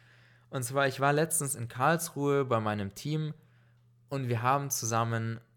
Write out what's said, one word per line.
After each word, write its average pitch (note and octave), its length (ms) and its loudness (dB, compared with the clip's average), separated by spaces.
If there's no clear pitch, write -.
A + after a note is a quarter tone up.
Und C3+ 100 -4
zwar, C3+ 260 2
ich C3 120 -2
war C#3 120 4
letztens D3 440 0
in A#2 120 -8
Karlsruhe C#3+ 800 2
bei A#2+ 140 2
meinem G#2 340 -2
Team D3+ 400 -4
und C3+ 200 -4
wir A#2 140 0
haben C#3 260 2
zusammen A2+ 680 -2